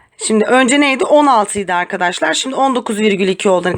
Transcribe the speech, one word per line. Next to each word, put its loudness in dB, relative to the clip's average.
Şimdi 0
önce 2
neydi? 0
On 4
altıydı 0
arkadaşlar. -2
Şimdi -6
on 0
dokuz -4
virgül 0
iki 0
oldu. 0